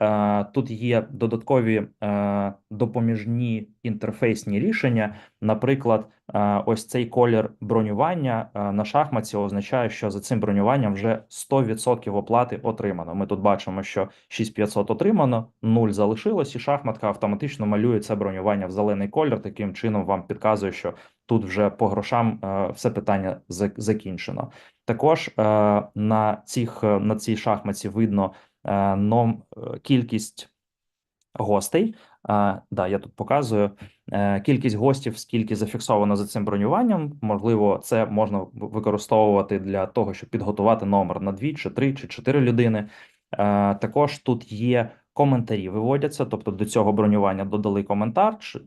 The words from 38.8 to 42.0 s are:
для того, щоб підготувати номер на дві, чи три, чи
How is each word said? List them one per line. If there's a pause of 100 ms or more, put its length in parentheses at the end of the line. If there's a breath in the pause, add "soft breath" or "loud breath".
для
того,
щоб
підготувати
номер
на
дві,
чи
три,
чи